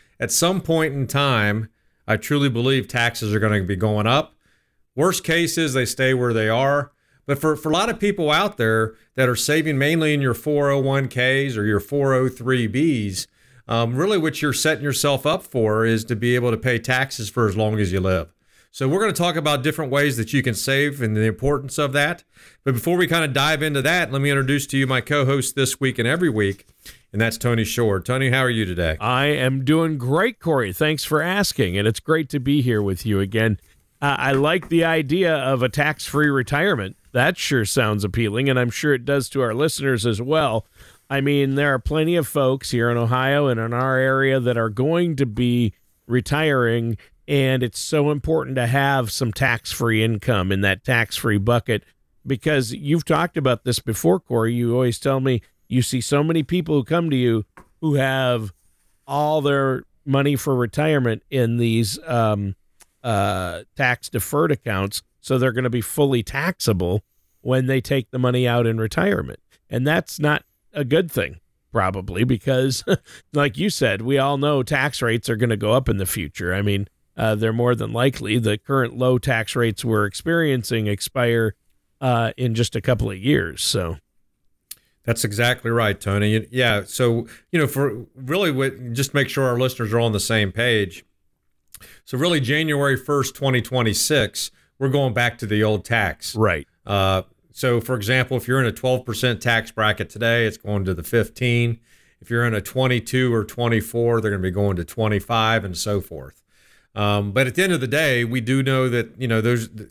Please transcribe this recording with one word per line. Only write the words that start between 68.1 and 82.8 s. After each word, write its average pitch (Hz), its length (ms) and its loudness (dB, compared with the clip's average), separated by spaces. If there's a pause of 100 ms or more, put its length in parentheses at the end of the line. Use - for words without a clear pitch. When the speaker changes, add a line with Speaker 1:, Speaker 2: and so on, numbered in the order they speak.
Speaker 2:
the 127 80 -6
money 123 280 2
out 120 180 2
in 113 120 0
retirement. 110 640 -2 (300)
And 123 160 -2
that's 165 340 -2
not 147 260 0 (280)
a 147 120 -4
good 160 260 2
thing, 78 300 -4 (320)
probably, 95 500 0
because 131 600 0 (240)
<laughs> - 240 -20
like 143 240 0
you 175 120 0
said, 110 320 0
we 131 160 0
all 139 200 0
know 143 260 0
tax 139 380 -2
rates 117 280 0
are 120 60 0
gonna 113 220 0
go 107 160 0
up 127 160 2
in 104 80 0
the 95 80 -2
future. 87 480 -4
I 98 80 0
mean, 101 260 0 (300)
uh, 110 180 2
they're 110 160 0
more 120 240 2
than 110 160 -6
likely. 117 480 0
The 107 180 0
current 127 400 -2
low 127 200 2
tax 117 360 -2
rates 117 300 -2
we're 110 220 2
experiencing 127 800 -2
expire, 113 680 0 (440)
uh, 117 380 0
in 120 180 0
just 117 180 0
a 113 80 -4